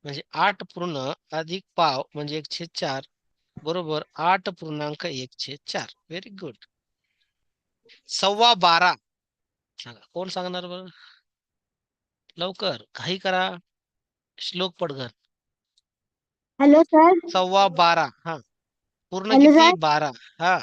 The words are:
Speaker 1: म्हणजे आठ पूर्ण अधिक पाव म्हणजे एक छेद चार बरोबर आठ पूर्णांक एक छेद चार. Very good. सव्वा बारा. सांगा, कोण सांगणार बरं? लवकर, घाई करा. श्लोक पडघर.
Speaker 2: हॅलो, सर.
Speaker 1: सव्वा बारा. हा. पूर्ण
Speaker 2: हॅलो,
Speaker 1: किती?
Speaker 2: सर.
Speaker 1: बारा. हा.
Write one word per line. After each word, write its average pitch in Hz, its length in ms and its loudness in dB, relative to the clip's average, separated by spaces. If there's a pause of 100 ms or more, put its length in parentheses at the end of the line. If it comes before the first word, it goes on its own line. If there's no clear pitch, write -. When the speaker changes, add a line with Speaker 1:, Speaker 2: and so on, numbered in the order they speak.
Speaker 1:
म्हणजे 143 180 -12 (180)
आठ 196 220 0 (120)
पूर्ण 151 360 -8 (220)
अधिक 160 300 -8 (140)
पाव 143 260 0 (120)
म्हणजे 147 240 -10
एक 151 120 -14
छेद 170 240 -14
चार 135 280 -8 (540)
बरोबर 156 460 -8 (200)
आठ 185 280 0
पूर्णांक 151 560 -10
एक 131 320 -10
छेद 139 280 -14
चार. - 220 -10 (220)
Very 185 200 -16 (120)
good. 139 240 -18 (1400)
सव्वा 208 460 2
बारा. 175 380 2 (840)
सांगा, - 220 -20 (120)
कोण 185 160 -10
सांगणार 180 380 -8
बरं? 180 200 -14 (1500)
लवकर, 180 460 -8 (120)
घाई 165 220 -8
करा. 185 300 -2 (920)
श्लोक 180 400 -8
पडघर. 135 300 -8 (1500)
Speaker 2:
हॅलो, 294 220 8
सर. 339 360 6 (140)
Speaker 1:
सव्वा 190 360 2
बारा. 170 400 2 (160)
हा. 165 120 -8 (760)
पूर्ण 190 200 -4
Speaker 2:
हॅलो, 277 180 8
Speaker 1:
किती? 294 80 8
Speaker 2:
सर. 330 200 6
Speaker 1:
बारा. 151 320 0 (300)
हा. 175 220 0